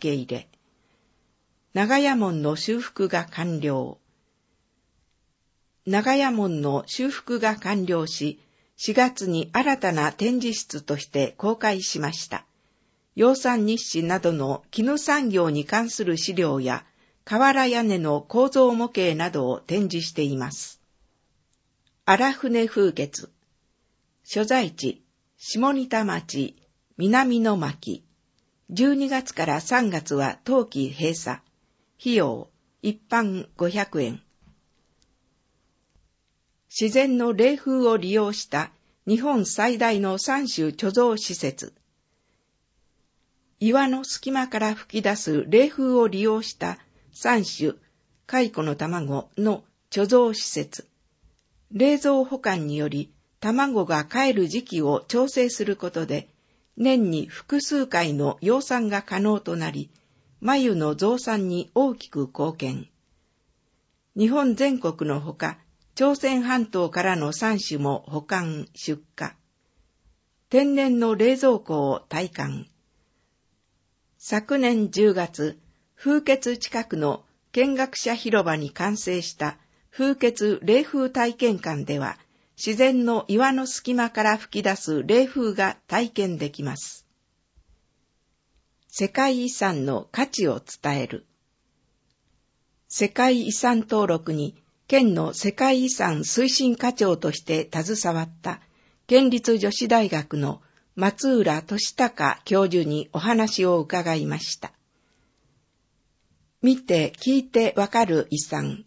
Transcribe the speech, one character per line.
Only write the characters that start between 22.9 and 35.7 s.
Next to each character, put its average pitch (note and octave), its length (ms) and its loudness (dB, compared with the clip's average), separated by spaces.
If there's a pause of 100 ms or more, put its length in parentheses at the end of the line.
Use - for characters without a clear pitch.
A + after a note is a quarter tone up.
穴。 - 380 -8 (920)
所 G#3+ 200 -2
在 A3 260 2
地、 - 320 -6 (360)
下 B3+ 340 0
仁 C4 160 -2
田 A3 160 0
町、 E3+ 520 -4 (420)
南 A#3+ 420 2
の A3 160 2
巻。 C#3+ 480 -6 (640)
十 B3 260 2
二 C#4 140 0
月 C4 260 -4
か D#3+ 120 -2
ら D3+ 160 0
三 B3 260 0
月 D#3+ 260 -4
は C#3 300 0
冬 B3 220 2
季 C3+ 240 -4
閉 D#3 240 -2
鎖。 B2+ 260 -8 (580)
費 A#3+ 180 0
用、 C#3 340 -2 (320)
一 G#3+ 260 -4
般 G#3 480 -2
五 F3 120 0
百 G3 340 -4
円。 A#2 200 -6 (2500)